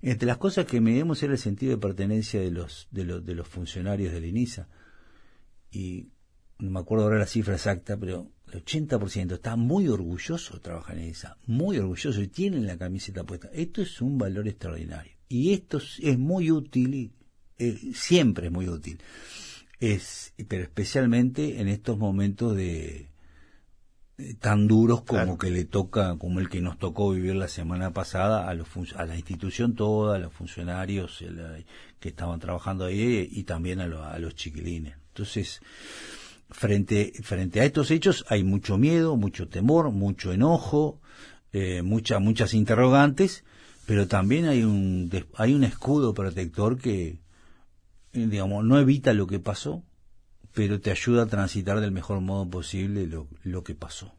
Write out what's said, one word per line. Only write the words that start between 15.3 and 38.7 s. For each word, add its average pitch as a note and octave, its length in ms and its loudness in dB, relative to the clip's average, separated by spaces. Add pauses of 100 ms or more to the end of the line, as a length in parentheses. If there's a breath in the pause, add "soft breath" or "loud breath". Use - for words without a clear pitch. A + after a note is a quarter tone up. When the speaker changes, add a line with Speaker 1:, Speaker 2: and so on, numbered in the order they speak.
Speaker 1:
Y C3+ 220 2
esto G3 240 -2
es, - 240 -8
es C#3 180 4
muy D#3+ 320 2
útil, C3 440 2
y, B2 180 -8 (460)
eh, A#2+ 200 -2 (140)
siempre B2+ 540 4
es E2+ 60 -4
muy F2+ 140 -2
útil. D#2 320 -8 (800 loud breath)
Es, - 540 -2 (160)
pero F#2+ 140 -4
especialmente B2 1000 2
en G2+ 80 0
estos G#2 300 -2
momentos G2+ 580 0
de, D2+ 540 -6 (1080 soft breath)
de C3 200 -12
tan G#2 300 4
duros A2+ 360 6
como A2 220 0
Speaker 2:
Claro. F2+ 140 -2
Speaker 1:
que F#2 120 -2
le F2+ 160 0
toca, F#2 500 0
como F2+ 240 -4
el F2+ 80 -2
que F#2 140 -4
nos F2 160 -4
tocó G2 340 0
vivir F#2 240 0
la F#2+ 120 -2
semana F2+ 440 -4
pasada F#2+ 560 0
a F2+ 60 -4
los E2 140 -8
fun-, F2+ 280 -10
a E2+ 80 -4
la E2 120 -8
institución F#2+ 580 -2
toda, G#2+ 420 2
a - 20 -2
los F2 140 -6
funcionarios, F#2 880 -6
eh, F2 100 -12
la, E2 280 -12 (420 loud breath)
que - 80 -8
estaban F2 320 -6
trabajando F2+ 460 -4
ahí, G#2 440 0
y G2+ 140 -8
también F2+ 360 -4
a F2+ 60 -4
lo-, D#2+ 160 -8
a D#2 160 -10
los E2 160 -8
chiquilines. D#2+ 600 -8 (140)
Entonces, - 520 -6 (880 loud breath)
frente, G2+ 640 2 (100)
frente F#2 380 -2
a B2 60 6
estos C3+ 240 2
hechos E3 380 4
hay G#2 160 4
mucho G2 340 2